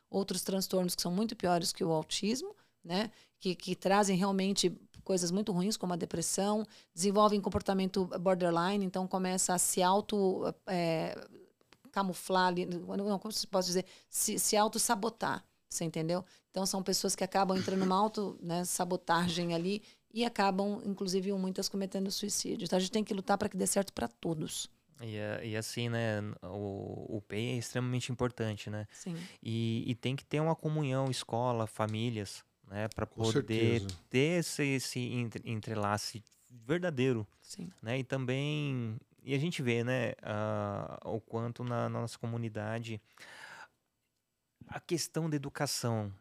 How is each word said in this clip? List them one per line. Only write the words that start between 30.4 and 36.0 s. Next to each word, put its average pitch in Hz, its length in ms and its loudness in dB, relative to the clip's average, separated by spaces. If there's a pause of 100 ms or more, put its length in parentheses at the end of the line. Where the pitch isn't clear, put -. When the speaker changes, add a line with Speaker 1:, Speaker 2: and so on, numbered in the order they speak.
Speaker 2:
comunhão, 135 540 0
escola, 120 580 0
famílias, 110 760 -2 (240)
né, 104 280 -4
pra 107 100 0
Speaker 3:
Com - 180 -4
Speaker 2:
poder 113 580 4
Speaker 3:
certeza. 98 60 -6 (220)
Speaker 2:
ter 156 300 4
esse, 156 240 -2
esse 135 360 0
entre-, 120 420 -4 (100)
entrelace 107 720 -2 (420)